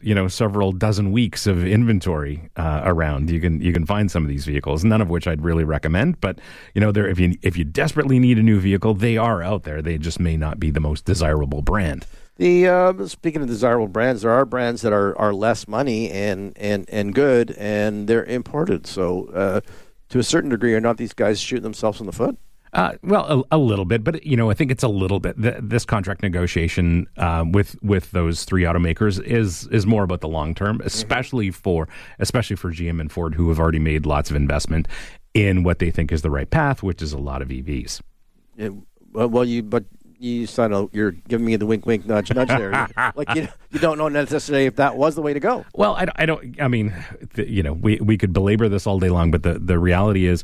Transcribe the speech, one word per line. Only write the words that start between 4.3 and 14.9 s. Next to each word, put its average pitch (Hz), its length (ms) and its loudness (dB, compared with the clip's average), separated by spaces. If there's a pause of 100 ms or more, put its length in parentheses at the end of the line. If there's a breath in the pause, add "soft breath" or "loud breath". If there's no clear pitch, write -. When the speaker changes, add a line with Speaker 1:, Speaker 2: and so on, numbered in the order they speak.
Speaker 1:
vehicles, 73 400 -2
none 110 160 4
of 98 100 0
which 85 180 -2
I'd 80 140 -2
really 82 220 2
recommend. 80 560 0
But, 95 200 -4 (340 loud breath)
you 101 80 2
know, 107 100 4
there, 101 160 2
if 90 120 0
you, 90 220 4
if 82 160 0
you 85 60 0
desperately 135 560 2
need 123 180 6
a 110 60 6
new 107 160 6
vehicle, 98 360 2
they 113 200 2
are 110 260 0
out 92 220 -4
there. 76 180 -6
They 80 160 -2
just 80 220 -4
may 82 160 0
not 76 240 -2
be 80 120 0
the 76 100 0
most 73 240 -2
desirable 73 560 0
brand. 73 440 -2 (320 soft breath)
Speaker 2:
The, 180 300 6
uh, 185 400 4
speaking 156 360 -6
of 127 60 -4
desirable 117 400 2
brands, 110 340 0
there 113 80 2
are 131 140 4
brands 120 360 -2
that 113 120 2